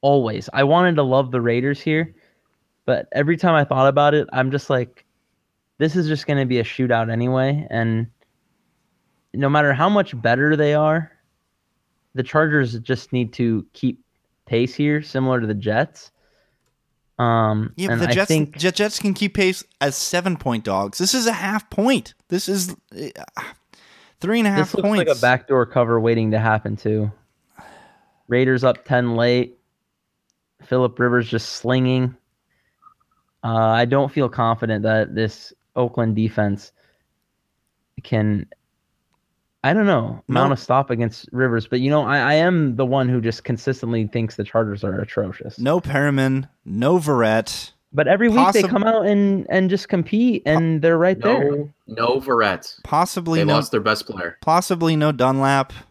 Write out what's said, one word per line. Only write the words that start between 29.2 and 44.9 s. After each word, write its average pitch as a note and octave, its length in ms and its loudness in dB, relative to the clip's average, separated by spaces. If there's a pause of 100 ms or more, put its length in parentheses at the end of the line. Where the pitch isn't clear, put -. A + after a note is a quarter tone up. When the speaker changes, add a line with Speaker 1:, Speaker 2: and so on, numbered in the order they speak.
Speaker 1:
Phillip B2+ 340 0
Rivers A#2+ 300 2
just - 220 -4
slinging. B2+ 680 0 (1300)
Uh, A#2 140 -6
I A2+ 300 2
don't C3+ 260 0
feel C3+ 160 0
confident A2+ 540 -2
that A2 320 0
this G#2+ 360 -4 (240)
Oakland A#2+ 400 -2
defense G#2+ 580 -2 (1300)
can, G#2+ 420 0 (1200)
I C3+ 80 2
don't G#3 140 2
know, A#2 420 0
mount C3 220 2
Speaker 2:
No. - 20 2
Speaker 1:
a C3 60 0
stop C3+ 320 0
against A#2 420 -4
Rivers. A#2+ 340 0
But, B2+ 140 -2
you C3 80 0
know, D3+ 140 2
I, C3+ 160 0
I C3+ 160 2
am D#3 420 2
the C3 80 0
one C3 240 0
who B2 100 0
just A2+ 260 -4
consistently A#2 640 -4
thinks A2+ 280 -4
the G#2 80 -4
Chargers G#2+ 400 -2
are G2 160 -4